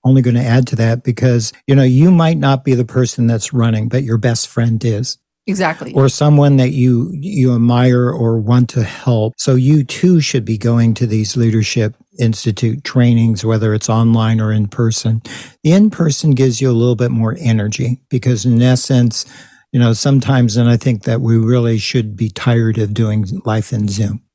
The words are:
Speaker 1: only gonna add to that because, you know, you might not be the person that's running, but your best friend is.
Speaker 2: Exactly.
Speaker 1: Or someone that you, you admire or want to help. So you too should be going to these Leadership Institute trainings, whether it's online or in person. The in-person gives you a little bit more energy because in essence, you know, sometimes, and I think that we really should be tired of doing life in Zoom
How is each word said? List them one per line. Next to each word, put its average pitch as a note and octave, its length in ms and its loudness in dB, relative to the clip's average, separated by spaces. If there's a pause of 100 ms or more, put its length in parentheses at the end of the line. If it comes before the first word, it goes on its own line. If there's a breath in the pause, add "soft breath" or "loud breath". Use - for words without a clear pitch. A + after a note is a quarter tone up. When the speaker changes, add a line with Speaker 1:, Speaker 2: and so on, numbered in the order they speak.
Speaker 1:
only C3 120 4
gonna A#2+ 200 0 (160)
add B2+ 100 2
to - 100 -4
that A2+ 260 -2
because, A#2+ 500 -2 (140)
you C#3 80 2
know, C3+ 80 4
you C3+ 280 4
might E3 260 2
not C#3 280 -2
be C3 80 2
the B2 120 0
person B2 420 -2
that's A2+ 260 -2
running, A#2 340 0
but B2+ 160 -2
your A#2 140 -2
best A2+ 300 -2
friend A#2 360 -2
is. A2+ 340 -4 (300)
Speaker 2:
Exactly. F#3 460 -4
Speaker 1:
Or C#3 160 4
someone C#3+ 480 2
that B2+ 160 2
you, B2 400 0
you C#3 420 -2
admire B2 540 2
or A#2 300 -2
want A#2+ 320 2
to A#2 120 -2
help. A2+ 540 -2
So C3 180 0
you C#3 280 2
too F3 380 0
should A#2+ 240 -4
be A2+ 140 -4
going A#2 360 2
to B2 120 -2
these G#2+ 300 -2
Leadership A2 580 0 (240)
Institute A2+ 640 -2
trainings, A#2 600 2
whether A2 300 0
it's G#2+ 160 -4
online A2+ 500 2
or G#2+ 120 -2
in G#2+ 160 0
person. A2+ 560 -2 (400 loud breath)
The D3+ 80 2
in-person E3+ 600 2
gives C3 300 2
you C3+ 80 0
a A#2 100 2
little A#2+ 180 2
bit B2 120 -2
more A2+ 300 -2
energy A#2 600 -2 (100)
because B2 360 -2
in A#2+ 160 2
essence, B2+ 640 0 (460 loud breath)
you B2+ 80 0
know, A#2 140 2
sometimes, B2+ 640 0
and A#2 120 2
I A#2 80 2
think A#2 260 -2
that A#2 180 -2
we A2+ 160 2
really A#2 420 0
should G#2+ 360 -4
be G#2+ 140 -4
tired A2+ 480 -2
of G#2 160 -4
doing G#2+ 320 -2 (200)
life A2 280 -4
in G#2 140 -2
Zoom G#2 340 -4 (140)